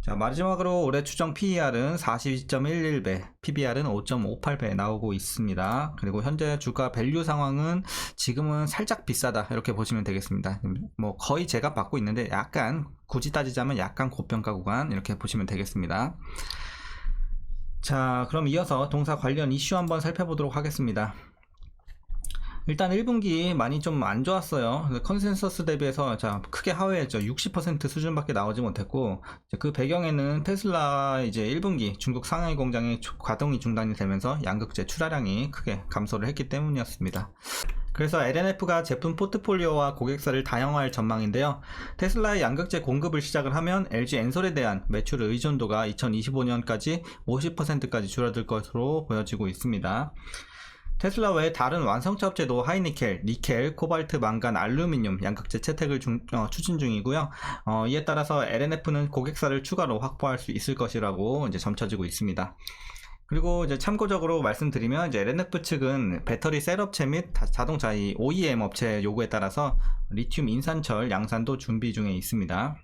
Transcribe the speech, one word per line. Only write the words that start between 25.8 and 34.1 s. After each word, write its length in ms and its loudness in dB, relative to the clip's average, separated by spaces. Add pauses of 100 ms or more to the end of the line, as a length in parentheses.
자, 240 -2 (100)
크게 200 -2
하회했죠. 520 0
육십 300 -2
퍼센트 340 0
수준밖에 460 -2
나오지 260 0
못했고, 640 -2 (240)
이제 100 -6
그 140 -2
배경에는 720 2
테슬라 800 2
이제 260 0
일 140 0
분기 360 0
중국 280 -2
상하이 320 0
공장의 420 0
주-, 200 -10
가동이 420 0
중단이 320 0
되면서 500 0